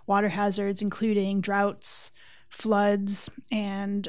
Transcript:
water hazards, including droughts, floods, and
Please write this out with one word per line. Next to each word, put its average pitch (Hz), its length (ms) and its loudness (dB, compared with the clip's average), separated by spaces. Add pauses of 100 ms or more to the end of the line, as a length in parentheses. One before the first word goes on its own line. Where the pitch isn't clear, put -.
water 202 220 2
hazards, 202 520 0
including 202 600 0
droughts, - 720 0 (380)
floods, 202 800 2 (220)
and 202 580 -2